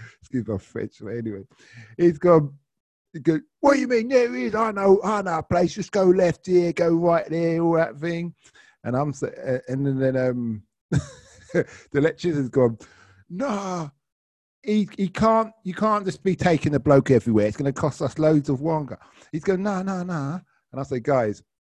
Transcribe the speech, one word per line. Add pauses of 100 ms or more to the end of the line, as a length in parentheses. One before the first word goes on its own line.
(200)
Excuse
my
French,
but
anyway. (520)
He's
gone, (600)
he
goes, (200)
"What
do
you
mean?
There
is.
I
know,
I
know
a
place.
Just
go
left
here,
go
right
there,
all
that
thing." (500)
And
I'm
sa-,
uh, (100)
and
then,
then,
um, (140)
<laughs>
the (280)
electrician's
gone, (500)
"Nah, (760)
he,
he
can't, (120)
you
can't
just
be
taking
the
bloke
everywhere.
It's
gonna
cost
us
loads
of
wonga." (340)
He's
going,
"Nah,
nah,
nah." (320)
And
I
say,
"Guys, (280)